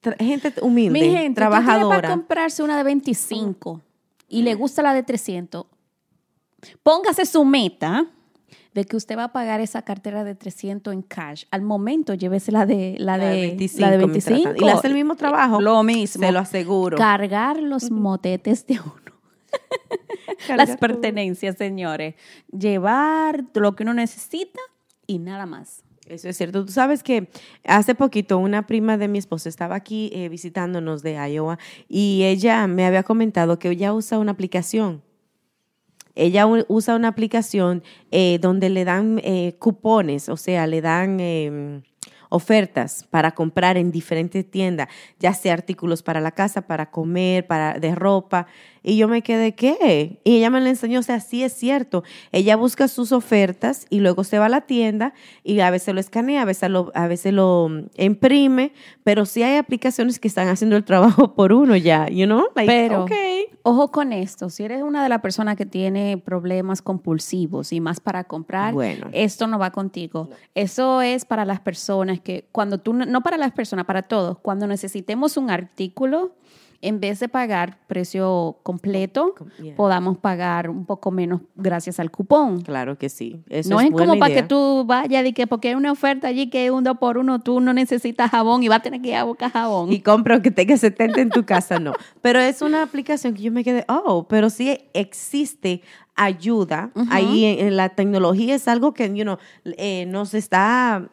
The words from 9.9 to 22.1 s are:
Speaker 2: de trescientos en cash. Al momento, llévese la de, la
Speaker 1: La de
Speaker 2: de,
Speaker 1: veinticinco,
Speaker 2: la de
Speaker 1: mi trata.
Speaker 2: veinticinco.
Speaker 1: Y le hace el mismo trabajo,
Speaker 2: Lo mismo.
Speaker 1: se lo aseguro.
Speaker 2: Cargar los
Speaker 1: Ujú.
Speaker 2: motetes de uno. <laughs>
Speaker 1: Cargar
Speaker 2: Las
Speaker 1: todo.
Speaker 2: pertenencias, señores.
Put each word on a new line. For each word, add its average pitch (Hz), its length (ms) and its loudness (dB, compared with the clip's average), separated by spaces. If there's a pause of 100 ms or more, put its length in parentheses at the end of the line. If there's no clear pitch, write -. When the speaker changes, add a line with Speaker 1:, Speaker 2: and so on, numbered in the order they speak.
Speaker 2:
de 202 100 -10
trescientos 196 600 -10
en 190 80 -8
cash. 151 500 -14
Al 190 100 -4
momento, 208 520 -2
llévese 190 360 -4
la 214 160 4
de, 190 320 -2
la 190 200 -2
Speaker 1:
La 190 80 -2
de 190 80 0
Speaker 2:
de, 185 80 0
Speaker 1:
veinticinco, 185 400 -4
Speaker 2:
la 196 100 6
de 190 60 6
Speaker 1:
mi 190 200 2
trata. - 120 -2
Speaker 2:
veinticinco. 277 260 2
Speaker 1:
Y - 100 2
le 202 60 6
hace - 160 2
el 277 60 0
mismo 294 200 0
trabajo, 277 460 2
Speaker 2:
Lo 220 240 4
mismo. 220 420 0
Speaker 1:
se 185 60 2
lo 180 80 2
aseguro. 185 560 -2
Speaker 2:
Cargar 214 680 0
los 277 220 -4
Speaker 1:
Ujú. 233 100 -4
Speaker 2:
motetes 196 720 -2
de 233 140 -2
uno. - 340 -18 (380)
<laughs> - 960 -10
Speaker 1:
Cargar 269 80 -2
Speaker 2:
Las 254 140 6
Speaker 1:
todo. 254 80 -8
Speaker 2:
pertenencias, 208 760 -4
señores. 165 600 -8 (340)